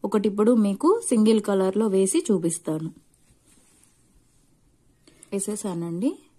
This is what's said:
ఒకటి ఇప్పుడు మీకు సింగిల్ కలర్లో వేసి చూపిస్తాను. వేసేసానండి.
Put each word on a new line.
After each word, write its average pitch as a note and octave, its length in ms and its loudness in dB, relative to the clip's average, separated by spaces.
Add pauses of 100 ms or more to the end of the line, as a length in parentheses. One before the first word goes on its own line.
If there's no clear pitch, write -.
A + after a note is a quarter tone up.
ఒకటి G#3 280 0
ఇప్పుడు G#3+ 220 4 (120)
మీకు G3+ 240 0 (200)
సింగిల్ G#3+ 380 4
కలర్లో G3 480 0
వేసి F#3+ 240 2 (100)
చూపిస్తాను. E3 580 -2 (2500)
వేసేసానండి. G3 800 -6 (260)